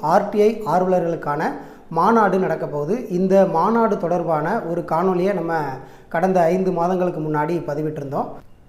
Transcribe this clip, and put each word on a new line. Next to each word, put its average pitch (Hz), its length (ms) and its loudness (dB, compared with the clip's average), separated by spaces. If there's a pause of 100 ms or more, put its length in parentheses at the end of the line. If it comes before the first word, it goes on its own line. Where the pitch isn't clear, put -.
ஆர் 185 280 2
டி 208 120 0
ஐ 214 80 6 (160)
ஆர்வலர்களுக்கான 170 840 0 (380)
மாநாடு 190 500 4
நடக்க 160 280 -2
போகுது. 147 300 -4 (120)
இந்த 190 360 4
மாநாடு 202 520 2
தொடர்பான 170 600 -2 (140)
ஒரு 170 180 -4
காணொளியை 180 440 0
நம்ம 165 280 -2 (480)
கடந்த 185 320 2
ஐந்து 185 320 2
மாதங்களுக்கு 175 540 0
முன்னாடி 151 300 -2 (120)
பதிவிட்டிருந்தோம். 151 600 -6 (400)